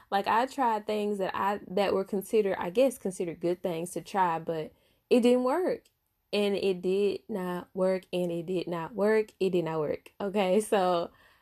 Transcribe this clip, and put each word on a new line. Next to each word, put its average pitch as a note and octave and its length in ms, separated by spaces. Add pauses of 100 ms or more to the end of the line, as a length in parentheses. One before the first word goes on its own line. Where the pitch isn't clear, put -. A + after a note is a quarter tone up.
Like, G3+ 180
I A3 180
tried A#3 400
things G#3 340
that F#3 140
I, G3+ 360
that F#3+ 240
were F#3+ 100
considered, G3 560
I F3+ 100
guess, A#3+ 280
considered F3+ 420
good F3 240
things E3+ 280
to E3 100
try, F3 380
but D#3+ 320 (380)
it A#3+ 120
didn't B3 220
work. D4+ 400 (500)
And G3+ 220
it F#3 260
did F#3+ 460
not F3+ 460
work, F#3 300 (100)
and F3+ 180
it E3+ 140
did F3+ 220
not E3+ 280
work, G#3+ 440
it F#3+ 120
did F3 140
not D#3+ 140
work, - 400
okay? G3+ 420
So, F3+ 500 (300)